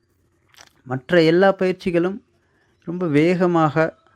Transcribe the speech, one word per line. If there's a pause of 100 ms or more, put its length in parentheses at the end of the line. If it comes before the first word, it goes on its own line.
(840)
மற்ற
எல்லா
பயிற்சிகளும் (640)
ரொம்ப
வேகமாக, (200)